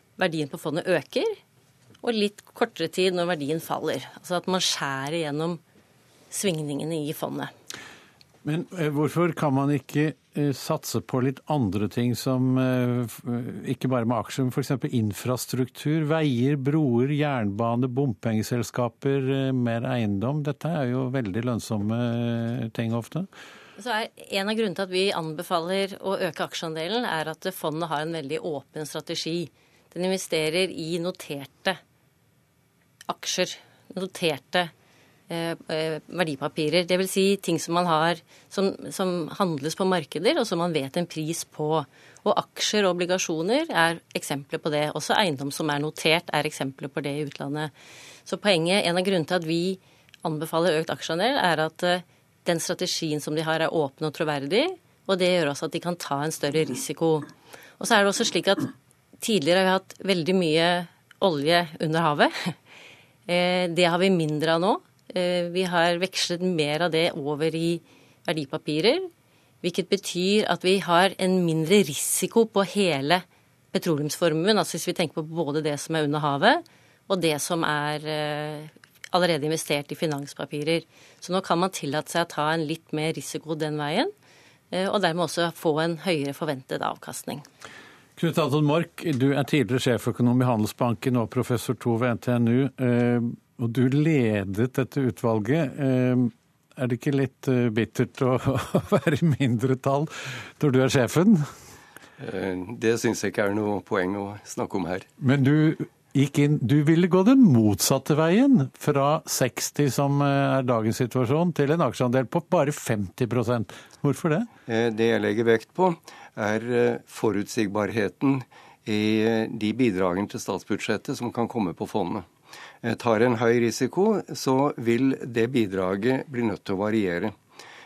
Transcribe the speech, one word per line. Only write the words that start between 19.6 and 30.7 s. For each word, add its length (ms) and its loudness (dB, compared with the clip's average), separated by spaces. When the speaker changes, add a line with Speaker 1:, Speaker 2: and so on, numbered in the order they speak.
Speaker 2:
eiendom? 640 -2
Dette 220 -4
er 260 -2
jo 180 -2
veldig 320 -4
lønnsomme, 1200 -2
eh, 40 -8
ting 240 -4
ofte. 320 -6
Speaker 1:
Så 100 -8
er 200 -2
en 180 -2
av 60 -2
grunnene 200 -2
til 80 -4
at 60 -6
vi 220 2
anbefaler 880 -2
å 180 -2
øke 260 -4
aksjeandelen, 580 -4
er 260 -2
at 120 -12
fondet 380 -6
har 120 -2
en 120 -6
veldig 280 -6
åpen 440 -8
strategi. 640 -6
Den 140 -6
investerer 680 0
i 300 -6